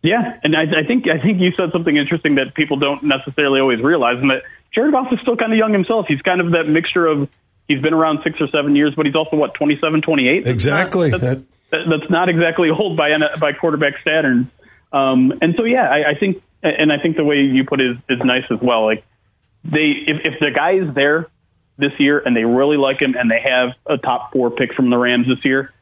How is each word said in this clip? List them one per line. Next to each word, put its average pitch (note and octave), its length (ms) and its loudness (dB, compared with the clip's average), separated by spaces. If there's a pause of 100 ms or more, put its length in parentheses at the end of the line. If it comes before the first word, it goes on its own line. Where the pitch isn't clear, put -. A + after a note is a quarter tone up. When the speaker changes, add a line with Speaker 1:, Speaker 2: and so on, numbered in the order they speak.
Speaker 1:
Yeah, G#3 420 0
and D#3 120 2
I, D#3 60 2
I D#3 260 -2
think, B3 220 0
I D#3 120 0
think F#3 200 2
you F3+ 160 2
said F3 160 -2
something E3 240 0
interesting D3 380 0
that C3+ 200 -2
people D3+ 240 -2
don't C#3 240 -2
necessarily C#3 560 0
always B2 220 2
realize, C#3 400 2
and C#3 100 2
that C3 120 -2 (300)
Jared C#4+ 200 2
Goff C4 180 0
is B3 80 -2
still A#3+ 160 -2
kinda A3+ 220 0
young A3 160 2
himself. G3+ 340 0
He's C#3 140 -2
kind F3+ 180 0
of E3+ 120 0
that E3 180 0
mixture E3 360 0
of D3 220 0 (420)
he's C#3 120 -2
been D#3 120 0
around D#3+ 320 2
six D#3+ 160 -4
or C#3+ 80 -2
seven C#3+ 260 0
years, C#3+ 220 2
but D3+ 80 0
he's C#3 100 -2
also, D#3 220 0
what, D3 160 0
twenty-seven, D#3 480 0
twenty-eight? C#3+ 420 0
That's A#2 220 0
not, D#3 220 0
Speaker 2:
Exactly. F3 240 0
Speaker 1:
that's, - 100 -2
Speaker 2:
That B2+ 220 -2 (260)
Speaker 1:
that, D#3+ 180 -2
that's D#3+ 240 -2
not F3+ 160 2
exactly E3 420 2
<laughs> D#3+ 80 0
old F3+ 200 -2
by D3+ 140 2
N-, D3+ 280 0
by D3 140 0
quarterback D3+ 400 -2 (100)
Saturn. C3+ 480 0 (400)
Um, C3+ 400 2 (100)
and E3 140 2
so, A#3 80 0
yeah, A#3 240 2
I, D3 240 2
I D3 80 -2
think, F#3+ 220 -2 (220)
and D3+ 280 0
I C#3+ 60 0
think D#3+ 180 -2
the D#3+ 80 -2
way D3 140 2
you C3+ 260 2
put C3+ 160 -2
it B2+ 120 0
is, A#2+ 60 -6 (120)
is B2 160 -2
nice B2 260 0
as A2+ 80 -2
well. A#2+ 260 2
Like, G#2+ 200 -2 (580)
they, D3+ 300 0 (140)
if, D#3 180 -2
if D3 140 -6
the D3 140 0
guy D#3 240 2
is E3 180 -2
there D3 320 0 (500)
this C#3+ 220 -2
year C#3+ 200 4
and B2 160 0
they A2+ 80 0
really C3 340 2
like C3+ 220 0
him C3 160 0
and B2 140 0
they A2+ 100 2
have B2+ 360 0 (100)
a C#3+ 120 -2
top B2+ 360 -4
four B2 160 0
pick A#2+ 240 -4
from B2+ 160 0
the A#2+ 80 2
Rams B2 300 0
this B2+ 180 -2
year C3+ 260 -2 (100)